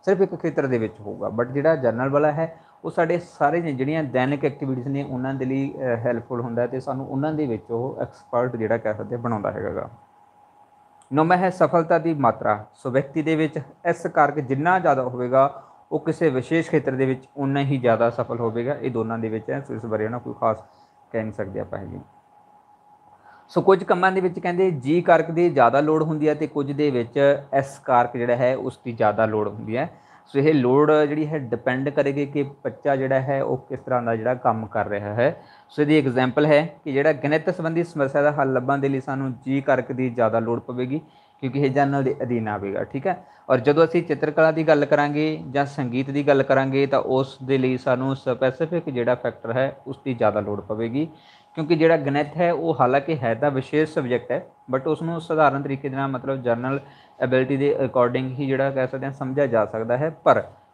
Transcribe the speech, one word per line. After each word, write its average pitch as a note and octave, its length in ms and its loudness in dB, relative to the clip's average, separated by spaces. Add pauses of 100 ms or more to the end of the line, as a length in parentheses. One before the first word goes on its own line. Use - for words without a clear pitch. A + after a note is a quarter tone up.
ਸਿਰਫ F#3+ 160 2
ਇੱਕ F#3 140 0
ਖੇਤਰ D3+ 320 -2
ਦੇ B2+ 100 0
ਵਿੱਚ G#2+ 220 -2
ਹੋਊਗਾ। G2+ 280 -8
But A2+ 180 0
ਜਿਹੜਾ C#3+ 300 2
ਜਨਰਲ B2+ 340 0
ਵਾਲਾ D3 220 2
ਹੈ D#3+ 280 -4 (240)
ਉਹ D#3+ 80 -6
ਸਾਡੇ E3+ 280 0
ਸਾਰੇ D#3 420 0
ਨੇ D#3 120 -4
ਜਿਹੜੀਆਂ C#3+ 300 -2
ਦੈਨਿਕ C3 420 0
ਐਕਟੀਵਿਟੀਜ਼ C3+ 420 -4
ਨੇ C#3 160 -4
ਉਹਨਾਂ C3 300 -6
ਦੇ C3 120 -4
ਲਈ, C3+ 280 -2
ਅਹ, B2 240 -2
ਹੈਲਪਫੁੱਲ B2 440 -4
ਹੁੰਦਾ A#2 200 -4
ਹੈ B2 60 0
ਤੇ C3 120 -6
ਸਾਨੂੰ C3 280 -8
ਉਹਨਾਂ C#3+ 260 -4
ਦੇ D3+ 140 -2
ਵਿੱਚ A2+ 240 -6
ਉਹ A#2+ 300 -4
ਐਕਸਪਰਟ B2 540 -4
ਜਿਹੜਾ A2+ 220 0
ਕਹਿ A2 160 -4
ਸਕਦੇ G#2+ 240 -8
ਬਣਾਉਂਦਾ A2 340 -4
ਹੈਗਾ G#2 180 -6
ਗਾ। - 200 -8 (1200)
ਨੌਵਾਂ E3 240 4
ਹੈ F#3 120 2
ਸਫਲਤਾ E3+ 480 2
ਦੀ D#3+ 160 0
ਮਾਤਰਾ। G#2+ 520 0 (100)
ਸੋ - 140 -10
ਵਿਅਕਤੀ C3+ 320 -2
ਦੇ D#3 140 0
ਵਿੱਚ D#3 240 -2 (260)
ਇਸ E3+ 220 -2
ਕਾਰਕ D3 320 2
ਜਿੰਨਾ D3 400 0
ਜ਼ਿਆਦਾ C#3+ 240 2
ਹੋਵੇਗਾ B2+ 600 0 (280)
ਉਹ D#3 80 -2
ਕਿਸੇ D#3+ 300 0
ਵਿਸ਼ੇਸ਼ C#3 400 0
ਖੇਤਰ C#3 220 0
ਦੇ C3 140 0
ਵਿੱਚ C3 200 -2 (120)
ਉਨਾ C#3 220 0
ਹੀ C#3 180 0
ਜ਼ਿਆਦਾ A#2 320 4
ਸਫਲ A#2 300 -4
ਹੋਵੇਗਾ। A#2 340 -2
ਇਹ C3+ 180 -4
ਦੋਨਾਂ A2+ 280 -4
ਦੇ A2+ 100 -4
ਵਿੱਚ A2 200 -6
ਹੈ, C3+ 120 -4
ਸੋ C3+ 120 -10
ਇਸ A2+ 120 -10
ਬਾਰੇ A2 240 -2
ਨਾ A#2+ 80 -6
ਕੋਈ A#2+ 220 -10
ਖਾਸ A2 180 0 (540)
ਕਹਿ A2+ 120 -4
ਨਹੀਂ A2 100 -8
ਸਕਦੇ G2+ 260 -8
ਆਪਾਂ G2+ 200 -8
ਹੈਗੇ। F#2+ 200 -12 (1500)
ਸੋ - 120 0
ਕੁਝ F#3+ 220 6
ਕੰਮਾਂ F#3 280 2
ਦੇ F#3+ 100 0
ਵਿੱਚ F3+ 180 -2
ਕਹਿੰਦੇ F3+ 320 0
ਜੀ D3+ 300 0
ਕਾਰਕ E3 300 4
ਦੀ E3+ 180 2
ਜ਼ਿਆਦਾ C3+ 320 4
ਲੋੜ D#3 220 2
ਹੁੰਦੀ D3+ 260 0
ਹੈ D3+ 40 2
ਤੇ D3+ 140 -4
ਕੁਝ C#3+ 240 -4
ਦੇ D3 200 0
ਵਿੱਚ C#3 520 2 (100)
ਐਸ - 260 0
ਕਾਰਕ B2 380 2
ਜਿਹੜਾ A#2+ 180 2
ਹੈ B2+ 200 2
ਉਸ - 300 -8
ਦੀ B2 60 -6
ਜ਼ਿਆਦਾ A2 340 2
ਲੋੜ G#2+ 220 0
ਹੁੰਦੀ A2 300 -6
ਹੈ। C#3 120 -4 (360)
ਸੋ - 140 -2
ਇਹ C#3+ 140 4
ਲੋੜ C#3 380 4
ਜਿਹੜੀ D3+ 360 2
ਹੈ D#3 100 -4
ਡਿਪੈਂਡ B2+ 520 -4
ਕਰੇਗੀ C#3 360 -2
ਕਿ C#3 180 -4
ਬੱਚਾ C#3 520 -4
ਜਿਹੜਾ C3+ 240 0
ਹੈ C3+ 240 -2
ਉਹ B2+ 140 -2
ਕਿਸ C3+ 220 -10
ਤਰ੍ਹਾਂ B2 240 -2
ਦਾ A#2 120 0
ਜਿਹੜਾ A#2 200 -2
ਕੰਮ A2+ 300 0
ਕਰ G#2 220 -2
ਰਿਹਾ G#2 260 -4
ਹੈ। B2 300 0 (260)
ਸੋ - 120 -4
ਇਹਦੀ D3+ 180 4
ਐਗਜ਼ਾਂਪਲ C3 460 2
ਹੈ D#3 380 4
ਕਿ D3+ 80 -8
ਜਿਹੜਾ C#3+ 220 2
ਗਣਿਤ D3+ 360 0
ਸੰਬੰਧੀ E3 340 -2
ਸਮੱਸਿਆ D3 380 -2
ਦਾ D3 100 4
ਹੱਲ C#3 220 0
ਲੱਭਣ B2+ 240 0
ਦੇ C#3 120 0
ਲਈ C3+ 100 0
ਸਾਨੂੰ C3+ 340 -6 (120)
ਜੀ C3+ 160 -2
ਕਾਰਕ C3 300 0
ਦੀ B2+ 180 -2
ਜ਼ਿਆਦਾ A#2 300 2
ਲੋੜ A#2 200 -2
ਪਵੇਗੀ B2+ 420 -6 (400)
ਕਿਉਂਕਿ C3+ 180 -4
ਇਹ C#3 100 4
ਜਨਰਲ C#3 340 2
ਦੇ B2+ 180 0
ਅਧੀਨ A#2 260 -2
ਆਵੇਗਾ, G2+ 360 -4
ਠੀਕ C3+ 240 -6
ਹੈ। F3+ 200 -6 (220)
ਔਰ B2+ 100 4
ਜਦੋਂ D3 260 4
ਅਸੀਂ E3 180 0
ਚਿੱਤਰਕਲਾ D3+ 480 2
ਦੀ D#3 160 0
ਗੱਲ D3 180 4
ਕਰਾਂਗੇ D3+ 680 0
ਜਾਂ C#3 140 0
ਸੰਗੀਤ C3+ 440 -4
ਦੀ C#3 180 -2
ਗੱਲ C#3 160 4
ਕਰਾਂਗੇ C3+ 420 2
ਤਾਂ C3+ 140 2
ਉਸ C3 440 0
ਦੇ C3+ 140 2
ਲਈ B2+ 200 2
ਸਾਨੂੰ C3 380 0
ਸਪੈਸੀਫਿਕ D3+ 760 -2
ਜਿਹੜਾ B2 260 0
ਫੈਕਟਰ A#2 360 -6
ਹੈ C3 260 0 (100)
ਉਸ C3+ 180 -12
ਦੀ C3 80 -2
ਜ਼ਿਆਦਾ G#2+ 260 2
ਲੋੜ G2+ 220 -4
ਪਵੇਗੀ A2+ 460 -4 (480)
ਕਿਉਂਕਿ D#3+ 200 0
ਜਿਹੜਾ E3 220 6
ਗਣਿਤ C#3+ 400 -2
ਹੈ F3 160 2
ਉਹ D#3 260 -2
ਹਾਲਾਂਕਿ C#3 440 2
ਹੈ A#2 120 2
ਤਾਂ C#3+ 160 0
ਵਿਸ਼ੇਸ਼ D3+ 420 0
ਸਬਜੈਕਟ B2 380 -2
ਹੈ C#3 140 -2 (300)
but C3 120 -2
ਉਸ D#3 140 -2
ਨੂੰ E3 200 -6
ਸਧਾਰਨ D3 420 2
ਤਰੀਕੇ C#3 260 -6
ਦੇ C3 60 -8
ਨਾਲ C#3 120 -2
ਮਤਲਬ C3+ 340 -4
ਜਨਰਲ B2 380 0 (400)
ਐਬਿਲਿਟੀ C3 380 2
ਦੇ C#3+ 260 2
according B2+ 420 0
ਹੀ C3 220 -6
ਜਿਹੜਾ C3+ 240 0
ਕਹਿ C3 160 -2
ਸਕਦੇ C3 180 -8
ਹਾਂ C3+ 80 -6
ਸਮਝਿਆ C3+ 340 -2
ਜਾ A2+ 180 2
ਸਕਦਾ A2+ 320 -2
ਹੈ। D#3 120 -2
ਪਰ B2+ 320 4 (320)